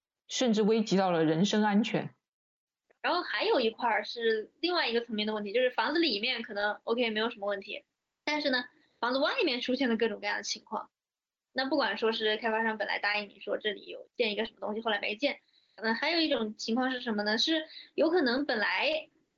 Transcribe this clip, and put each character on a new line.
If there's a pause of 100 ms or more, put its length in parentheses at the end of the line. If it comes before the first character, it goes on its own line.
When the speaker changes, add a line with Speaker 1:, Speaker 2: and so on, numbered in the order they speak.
(260)
Speaker 1:
甚
至
危
及
到
了
人
身
安
全。 (920)
Speaker 2:
然
后
还
有
一
块
儿
是 (100)
另
外
一
个
层
面
的
问
题，
就
是
房
子
里
面
可
能
OK，
没
有
什
么
问
题， (400)
但
是
呢， (340)
房
子
外 (140)
面
出
现
了
各
种
各
样
的
情
况。 (640)
那
不
管
说
是
开
发
商
本
来
答
应
你
说
这
里
有
建
一
个
什
么
东
西，
后
来
没
建。 (380)
那
还
有
一
种
情
况
是
什
么
呢？
是 (280)
有
可
能
本
来 (280)